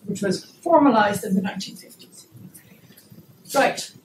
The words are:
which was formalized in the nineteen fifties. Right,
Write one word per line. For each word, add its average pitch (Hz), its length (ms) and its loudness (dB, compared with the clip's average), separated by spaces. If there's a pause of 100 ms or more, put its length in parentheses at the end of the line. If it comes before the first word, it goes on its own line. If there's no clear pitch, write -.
which - 160 -8
was 190 220 -4
formalized 220 800 2
in 190 100 -4
the 190 80 2
nineteen - 340 -8
fifties. - 520 -20 (1300)
Right, - 360 0 (140)